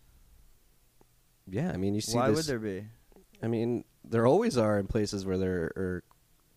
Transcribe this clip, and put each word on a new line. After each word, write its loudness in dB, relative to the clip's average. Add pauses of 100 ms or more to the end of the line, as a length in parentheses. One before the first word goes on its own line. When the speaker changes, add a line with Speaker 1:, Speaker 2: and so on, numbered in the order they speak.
(1500)
Speaker 1:
Yeah, -2
I -4
mean, 0
you 0
see -2
Speaker 2:
Why 4
Speaker 1:
this 4
Speaker 2:
would -2
there -2
be? -6 (580)
Speaker 1:
I -2
mean, 0 (200)
there 0
always 4
are 4
in -2
places -2
where -2
there 0
are -4 (540)